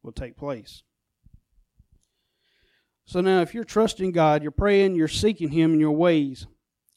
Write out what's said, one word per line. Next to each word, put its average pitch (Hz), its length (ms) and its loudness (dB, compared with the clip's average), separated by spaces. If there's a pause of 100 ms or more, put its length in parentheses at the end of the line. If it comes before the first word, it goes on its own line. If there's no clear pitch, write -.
will 117 100 -16
take 123 240 -14
place." 139 460 -12 (2250)
So 180 140 -4
now 185 200 2
if 165 140 -4
you're 233 80 -8
trusting 208 480 -2
God, 156 320 2
you're 151 80 -8
praying, 196 460 2
you're 160 100 2
seeking 175 440 -2
Him 160 240 2
in 151 60 4
your 151 120 2
ways, 151 560 0 (480)